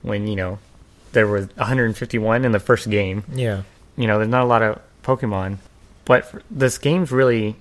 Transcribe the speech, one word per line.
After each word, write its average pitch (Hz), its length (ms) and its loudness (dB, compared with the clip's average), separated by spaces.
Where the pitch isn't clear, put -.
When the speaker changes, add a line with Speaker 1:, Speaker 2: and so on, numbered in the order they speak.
Speaker 1:
when, 104 260 -4
you 107 80 -4
know, 95 240 -4
there 110 160 4
was 101 200 0
a 131 80 -2
hundred 117 300 0
fifty-one 113 500 -2
in 117 60 2
the 104 80 2
first 117 300 0
game. 101 340 -2
Speaker 2:
Yeah. 110 300 -4
Speaker 1:
You 117 120 0
know, 107 100 2
there's 107 120 0
not 127 140 2
a 123 40 2
lot 117 160 4
of 107 160 0
Pokemon. 101 540 -2
But 123 180 4
f-, - 160 -16
this 131 300 0
game's 156 320 0
really 117 500 2